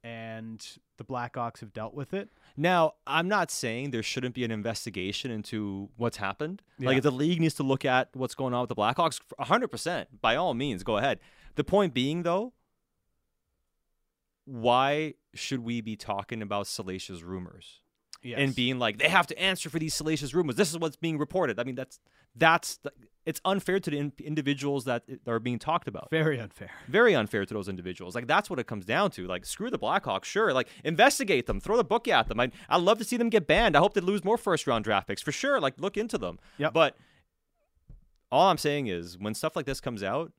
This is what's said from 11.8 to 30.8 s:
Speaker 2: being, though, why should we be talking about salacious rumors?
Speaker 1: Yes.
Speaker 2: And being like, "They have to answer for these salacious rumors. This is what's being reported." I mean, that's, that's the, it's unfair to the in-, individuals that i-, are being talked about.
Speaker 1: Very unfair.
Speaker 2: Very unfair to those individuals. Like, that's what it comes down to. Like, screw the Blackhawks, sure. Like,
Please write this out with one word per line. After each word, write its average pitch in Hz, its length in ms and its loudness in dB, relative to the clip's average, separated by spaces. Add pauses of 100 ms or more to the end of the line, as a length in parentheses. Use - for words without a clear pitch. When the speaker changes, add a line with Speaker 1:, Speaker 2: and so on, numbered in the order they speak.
Speaker 2:
being, 143 300 0
though, 185 300 0 (1900)
why 135 680 2 (200)
should - 260 -6
we 117 200 -4
be 110 160 -8
talking 107 460 -6
about 101 240 -4
salacious 92 560 -8
rumors? 90 580 -12 (420)
Speaker 1:
Yes. 123 160 -8
Speaker 2:
And 135 160 2
being 127 240 0
like, 110 200 0
"They 147 100 4
have 180 200 4
to - 100 -8
answer 185 320 -2
for 165 80 -4
these 156 160 -2
salacious 147 400 -2
rumors. 139 220 2
This 180 140 2
is 165 80 -6
what's 160 180 -2
being 160 220 -2
reported." 147 420 0
I 120 40 -2
mean, 127 120 -6
that's, - 240 -12 (340)
that's 160 440 4
the, - 120 -12 (340)
it's 160 200 -4
unfair 190 360 2
to 170 100 -4
the 147 60 -2
in-, 143 220 -2
individuals 143 680 -2
that 120 220 -2
i-, 127 220 -8
are 113 80 2
being 120 200 -2
talked 170 300 -2
about. - 220 -10
Speaker 1:
Very 156 300 2
unfair. 101 300 -14 (180)
Speaker 2:
Very 208 260 6
unfair 104 320 2
to - 80 -10
those 101 140 -4
individuals. 90 460 -8
Like, 120 120 -4
that's 170 240 2
what 160 80 -4
it 117 80 -4
comes 101 180 -8
down 156 280 2
to. 90 140 -10
Like, 90 200 -6
screw 233 240 -6
the - 80 -4
Blackhawks, 120 460 0
sure. 202 280 0
Like, 127 160 2 (160)